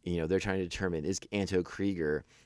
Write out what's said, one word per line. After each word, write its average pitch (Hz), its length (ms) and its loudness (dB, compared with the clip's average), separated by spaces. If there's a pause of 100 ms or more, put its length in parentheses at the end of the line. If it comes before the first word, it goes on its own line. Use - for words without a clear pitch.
You 87 140 0
know, 80 100 0
they're 95 120 4
trying 95 200 0
to 92 80 -2
determine, 85 380 -2
is 92 140 0 (120)
Anto 95 320 2
Krieger, 82 600 0 (200)